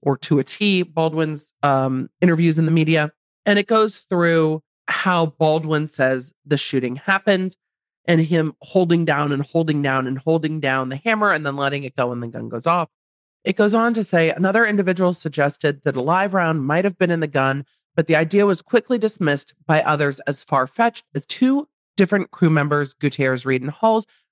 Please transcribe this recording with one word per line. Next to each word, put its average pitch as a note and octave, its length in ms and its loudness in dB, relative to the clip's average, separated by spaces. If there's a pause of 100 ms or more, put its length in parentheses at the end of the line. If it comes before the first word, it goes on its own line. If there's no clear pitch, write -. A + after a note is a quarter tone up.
or C3+ 160 -2
to - 200 -2
a C3+ 60 2
T, G3 380 0
Baldwin's, D#3+ 720 -4 (100)
um, C3+ 460 0 (100)
interviews E3 400 4
in D#3+ 60 4
the D#3 60 2
media. D#3 420 2 (320)
And G#3 120 2
it - 100 0
goes A3 320 2
through E3 640 0 (260)
how F3 380 0
Baldwin D#3 600 0
says C3 460 -2 (120)
the C#3+ 120 0
shooting B2+ 400 -4
happened F#3+ 580 0 (480)
and E3 160 2
him D#3+ 340 0 (100)
holding E3+ 420 2
down D3 260 0
and C#3 120 -2
holding D#3 380 -2
down C3+ 260 -2
and C3 100 -6
holding D#3 420 -2
down C3 300 -2
the C3+ 80 -8
hammer G#3+ 340 0
and D#3 140 -2
then C#3 100 -4
letting C#3+ 300 -4
it C3 100 -12
go B2 160 -2
and A#2+ 100 -8
the A#2+ 60 -8
gun A2+ 220 -12
goes A#2 180 -6
off. E3+ 220 0 (560)
It G3 100 -2
goes G#3 180 2
on A#3 200 2
to A3 100 -4
say, E3 260 2
Another G3 360 0
individual F#3 480 0
suggested C#3+ 680 -2
that C#3 120 -2
a B2+ 60 -4
live F#3 320 0
round D#3+ 320 0
might D#3 180 0
have G3 140 -2
been F3 140 2
in E3+ 100 0
the D#3 60 -2
gun, C3+ 380 0 (300)
but D#3+ 120 0
the D#3+ 100 2
idea F3+ 280 2
was F#3+ 160 0
quickly - 360 0
dismissed F#3 560 -2 (120)
by D#3 160 2
others D3 400 -2
as C#3+ 200 -6
far-fetched, E3 640 -2 (100)
as C#3+ 100 -8
two C#4 440 -2 (260)
different G3 340 0
crew - 200 0
members, D3 440 0
Gutierrez, C3 520 -2
Reed, C3 160 0
and C3 100 -8
Halls, A3 340 0 (260)